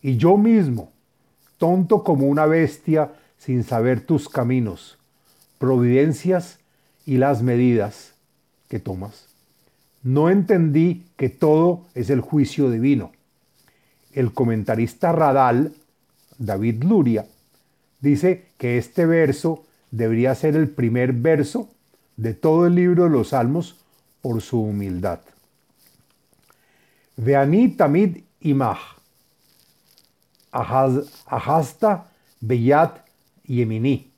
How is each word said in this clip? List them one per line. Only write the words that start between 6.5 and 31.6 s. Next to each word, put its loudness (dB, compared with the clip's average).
y 0
las 0
medidas -2
que -8
tomas. -14
No 2
entendí 0
que -2
todo 0
es -6
el 2
juicio -2
divino. -2
El -2
comentarista -2
Radal, 2
David -4
Luria, 2
dice 0
que -2
este -2
verso 0
debería 0
ser -2
el 0
primer -2
verso -2
de -6
todo 2
el 2
libro 2
de 2
los 0
Salmos -4
por -4
su -4
humildad. -6
Veani 2
tamid 0
imach, -4
ahaz-, -2
ahazta -2